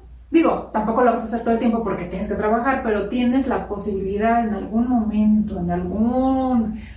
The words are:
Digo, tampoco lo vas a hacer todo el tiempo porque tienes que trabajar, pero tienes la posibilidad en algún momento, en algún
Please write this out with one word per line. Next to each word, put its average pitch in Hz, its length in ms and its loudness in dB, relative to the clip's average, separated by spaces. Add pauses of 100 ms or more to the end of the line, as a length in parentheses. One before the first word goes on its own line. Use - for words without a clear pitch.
(300)
Digo, - 420 2
tampoco 226 320 0
lo 233 80 6
vas - 80 0
a - 40 -6
hacer 233 200 -4
todo 233 80 2
el 226 80 2
tiempo 226 240 2
porque 180 220 -4
tienes 185 220 -6
que 202 60 -2
trabajar, 233 480 0
pero 208 260 -2
tienes 247 380 2
la 202 220 -4
posibilidad 208 760 0
en 214 100 -2
algún 202 340 -2
momento, 214 720 2
en 175 100 -2
algún 226 1120 0 (160)